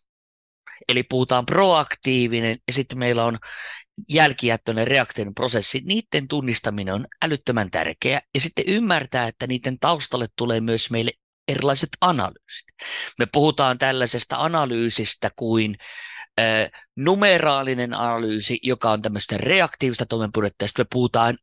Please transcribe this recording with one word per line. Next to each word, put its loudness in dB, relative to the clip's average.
eli 2
puhutaan 0
proaktiivinen, 2
ja -2
sitten -4
meillä 2
on 0
jälkijättöinen 2
reaktiivinen 0
prosessi. -2
Niiden -4
tunnistaminen -2
on -4
älyttömän -2
tärkeä, -2
ja 0
sitten -2
ymmärtää, 0
että -8
niiden -4
taustalle -2
tulee 0
myös -2
meille 0
erilaiset 0
analyysit. -2
Me 2
puhutaan 2
tällaisesta -2
analyysistä 0
kuin, 0
ö, 4
numeraalinen 2
analyysi, -2
joka 0
on 0
tämmöistä -4
reaktiivista 2
toimenpidettä, -2
ja -2
sitten 0
me -2
puhutaan 2